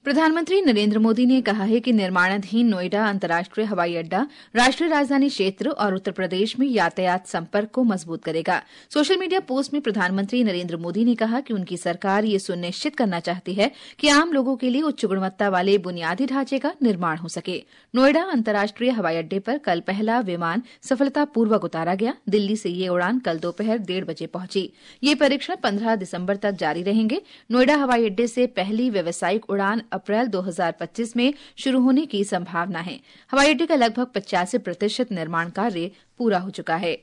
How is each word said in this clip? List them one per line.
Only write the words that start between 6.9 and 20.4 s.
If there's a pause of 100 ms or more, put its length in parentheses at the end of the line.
संपर्क
को
मजबूत
करेगा। (340)
सोशल
मीडिया
पोस्ट
में
प्रधानमंत्री
नरेंद्र
मोदी
ने
कहा
कि
उनकी
सरकार
ये
सुनिश्चित
करना
चाहती
है (280)
कि
आम
लोगों
के
लिए
उच्च
गुणवत्ता
वाले
बुनियादी
ढांचे
का (100)
निर्माण
हो
सके। (320)
नोएडा
अंतर्राष्ट्रीय
हवाई
अड्डे
पर
कल
पहला
विमान (200)